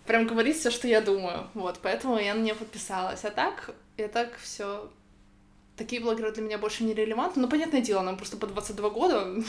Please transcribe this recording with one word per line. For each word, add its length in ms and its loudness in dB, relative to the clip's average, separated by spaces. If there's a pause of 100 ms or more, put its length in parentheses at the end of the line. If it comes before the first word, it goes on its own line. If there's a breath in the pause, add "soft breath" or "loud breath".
Прям 200 6
говорит 300 4
всё, 140 0
что 180 -2
я 120 8
думаю. 540 0
Вот, 280 -4
поэтому 360 0
я 160 0
на 80 2
неё 120 2
подписалась. 720 -6
А 60 -2
так, 400 -2 (260)
я 120 -2
так 340 -2
всё. 480 -8 (840)
Такие 260 -6
блогеры 300 0
для 100 -6
меня 160 -4
больше 260 -2
не 80 2
релевантны. 500 0
Ну, 60 2
понятное 320 2
дело, 220 2
нам 140 -2
просто 200 -10
по 100 -4
двадцать 300 -6
два 140 0
года. 340 2 (240)